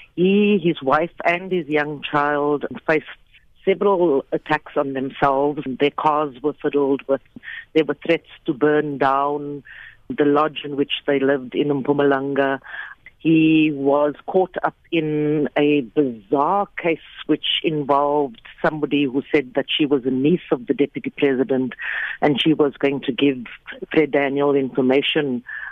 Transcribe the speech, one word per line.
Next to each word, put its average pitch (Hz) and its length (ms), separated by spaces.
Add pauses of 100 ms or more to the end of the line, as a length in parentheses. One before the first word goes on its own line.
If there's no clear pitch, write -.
(160)
He, 202 420
his 160 240
wife 147 320 (120)
and 180 260
his 170 160
young 147 340
child 147 640 (220)
faced 156 320 (460)
several 180 680
attacks - 460
on 139 160
themselves. 139 680 (180)
Their 143 120
cars 147 500
were 143 120
fiddled 139 540
with. 135 140 (520)
There 156 120
were 147 200
threats - 240 (160)
to 160 80
burn 147 440
down 143 680 (460)
the 131 160
lodge 143 380
in 143 120
which - 300
they 139 140
lived 135 340
in 147 160
Mpumalanga. 139 920 (580)
He 160 560
was 139 400 (140)
caught 185 360
up 156 120 (160)
in 151 640
a 147 240
bizarre 143 840 (100)
case 165 220 (260)
which - 220 (160)
involved 143 760 (220)
somebody 147 440
who 135 260
said 127 240
that 139 120
she 147 200
was 127 180
a 131 60
niece 139 400
of 127 160
the 135 80
deputy 139 340
president 131 640 (480)
and 147 180
she 160 140
was 143 240
going 139 240
to 139 100
give 131 280 (520)
Fred 147 200
Daniel 143 420
information 135 880 (280)